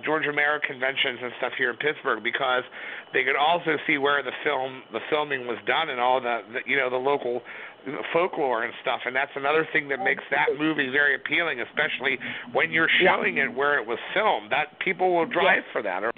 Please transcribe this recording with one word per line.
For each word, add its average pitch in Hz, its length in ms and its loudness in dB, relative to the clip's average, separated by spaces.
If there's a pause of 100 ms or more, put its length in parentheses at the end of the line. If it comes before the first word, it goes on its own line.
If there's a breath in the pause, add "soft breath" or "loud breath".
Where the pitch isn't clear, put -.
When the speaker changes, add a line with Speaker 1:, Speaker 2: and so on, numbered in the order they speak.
Speaker 1:
George 151 240 0
Romero 147 400 2
conventions 131 560 -2
and 123 140 -6
stuff 123 200 -4
here 131 120 2
in 113 80 -4
Pittsburgh 139 440 -2
because 123 420 0 (500 loud breath)
they 131 100 4
could 139 140 2
also 160 400 2 (100)
see 156 100 4
where 143 240 2
the 127 120 -6 (100)
film, 131 480 -2
the 110 80 -6 (100)
filming 147 380 -2
was 117 180 -4
done 143 220 0
and 127 140 -4
all 127 180 4
the, 120 220 -2 (100)
the, 123 80 -6 (100)
you 135 60 2
know, 131 140 2
the 127 100 0
local 127 420 0 (720 loud breath)
folklore 147 540 0
and 113 160 -8
stuff. 120 240 -2
And 123 100 -4
that's 139 200 0
another 151 360 2
thing 151 160 0
that 135 160 -2
makes 135 280 0
that 147 180 2 (100)
movie 151 320 2
very 143 240 4
appealing, 147 460 -2
especially 139 580 -2 (320 loud breath)
when 151 200 2
you're 160 180 4 (100)
Speaker 2:
Yeah. 180 160 6
Speaker 1:
showing 180 220 0
it 139 160 2
where 143 260 2
it 107 80 -4
was 117 120 -4 (140)
filmed. 151 380 0
That 143 280 -2
people 180 360 2
will 165 120 4
drive 185 380 4
Speaker 2:
Yeah. - 60 -14
Speaker 1:
for 139 120 -2
that 95 200 -2
or 117 140 0